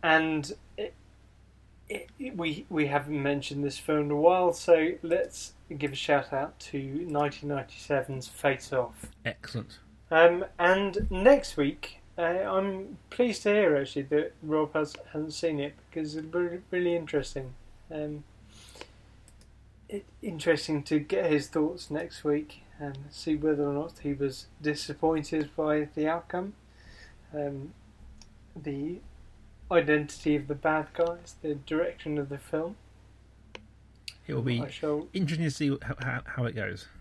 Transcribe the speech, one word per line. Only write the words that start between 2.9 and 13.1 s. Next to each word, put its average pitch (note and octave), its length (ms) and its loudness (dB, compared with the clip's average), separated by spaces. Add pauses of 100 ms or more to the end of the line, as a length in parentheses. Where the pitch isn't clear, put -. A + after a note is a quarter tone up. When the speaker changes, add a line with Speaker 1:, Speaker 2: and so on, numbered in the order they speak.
Speaker 1:
mentioned C#3+ 420 -2
this C#3 140 -4
film D3+ 280 2
in D3 40 -2
a D3 60 2
while, F3 360 6
so E3+ 400 6 (100)
let's - 520 -2 (220)
give C#3 160 -2
a C#3 40 -8
shout - 360 2
out C#3 280 -4
to - 180 -8
nineteen D3 720 -2
ninety-seven's C3+ 800 -4
Face - 440 -2
Off. B2 340 -2 (180)
Speaker 2:
Excellent. - 540 -8 (320)
Speaker 1:
Um, E3+ 340 8 (140)
and F#3+ 520 2
next G3+ 460 6
week, - 440 -2 (180)
uh, F3 40 0
I'm F#3+ 760 -2 (100)
pleased B3 360 0